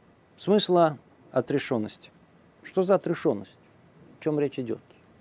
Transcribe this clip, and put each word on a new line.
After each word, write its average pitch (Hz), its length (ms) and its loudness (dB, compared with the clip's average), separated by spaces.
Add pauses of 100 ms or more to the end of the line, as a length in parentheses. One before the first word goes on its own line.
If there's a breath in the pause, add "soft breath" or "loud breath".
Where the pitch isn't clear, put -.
(360)
смысла 175 640 2 (340)
отрешённости. 127 800 -2 (520)
Что - 220 -2
за 190 100 2
отрешённость? 143 640 -2 (640)
О - 20 -18
чём 151 160 -2
речь 143 220 -2
идёт? 113 200 -6 (400)